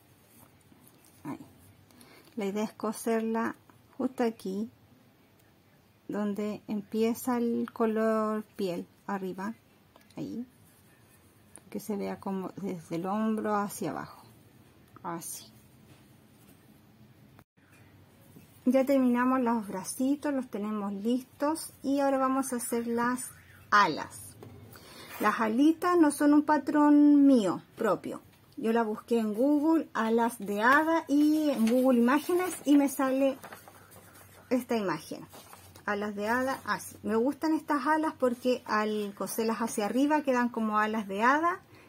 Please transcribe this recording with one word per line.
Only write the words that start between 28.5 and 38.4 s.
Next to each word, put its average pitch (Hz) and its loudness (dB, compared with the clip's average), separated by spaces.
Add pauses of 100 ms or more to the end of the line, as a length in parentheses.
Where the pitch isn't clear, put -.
Yo 220 0
la 233 2
busqué 220 -2
en 214 0
Google, 294 2
alas 226 0
de 202 -4
hada, 311 4
y 302 4
en 226 2
Google 254 4
Imágenes, 320 2 (100)
y 285 6
me 277 4
sale 269 0 (1120)
esta 247 -2
imagen. 180 -6 (600)
Alas 208 -4
de 202 -6
hada, 262 -2
así. - -6
Me 208 -2
gustan 285 0
estas 294 -2
alas 311 0
porque 247 0